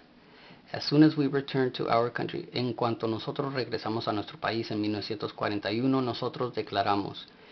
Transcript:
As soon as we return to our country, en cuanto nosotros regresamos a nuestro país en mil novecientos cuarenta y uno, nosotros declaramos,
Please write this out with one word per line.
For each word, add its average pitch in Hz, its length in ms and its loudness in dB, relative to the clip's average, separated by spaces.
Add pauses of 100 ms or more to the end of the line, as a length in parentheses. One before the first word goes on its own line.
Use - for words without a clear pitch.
(720)
As - 120 -4
soon 147 180 8
as 151 140 8
we 143 120 4
return 135 440 0
to - 120 -4
our 117 280 2
country, - 400 -6
en 123 220 -2
cuanto 117 320 -2
nosotros 135 480 -4
regresamos 113 520 -4
a 113 60 0
nuestro 104 260 -6
país 110 320 -2
en 107 100 -2
mil 104 120 0
novecientos 104 400 -6
cuarenta 104 400 -2
y 113 80 0
uno, 131 220 2
nosotros 123 520 -4
declaramos, 101 720 0 (260)